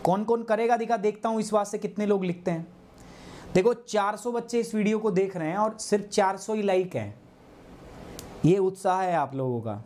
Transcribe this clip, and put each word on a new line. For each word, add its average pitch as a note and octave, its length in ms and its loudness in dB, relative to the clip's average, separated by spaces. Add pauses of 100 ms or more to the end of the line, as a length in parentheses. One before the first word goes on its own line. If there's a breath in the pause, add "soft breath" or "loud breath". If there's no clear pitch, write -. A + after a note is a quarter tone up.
कौन F#3+ 200 2
कौन A3+ 200 0
करेगा A#3 340 2
दिखा, A3+ 200 0
देखता G#3+ 320 -2
हूँ A3 100 0
इस G#3+ 140 -4
बात G3+ 140 2
से G#3 100 -6
कितने G#3 280 -4
लोग G3+ 200 2
लिखते F3 260 -2
हैं। E3 160 -4 (840 loud breath)
देखो, G3+ 200 6
चार G#3 440 0
सौ A#3+ 140 -6
बच्चे A#3 280 -2
इस A3+ 160 -2
वीडियो G#3+ 240 2
को G#3+ 120 0
देख F#3+ 260 2
रहे D#3+ 120 -2
हैं F3+ 80 -2
और G#3+ 220 0
सिर्फ G3+ 300 0
चार G3 280 2
सौ A3 160 -6
ही G#3+ 80 -2
लाइक F#3 340 2
हैं, G#2+ 180 -4 (1300)
ये F3 120 6
उत्साह F#3+ 440 2
है F3+ 140 2
आप C3+ 200 0
लोगों B2+ 260 -2
का। G#2+ 240 -6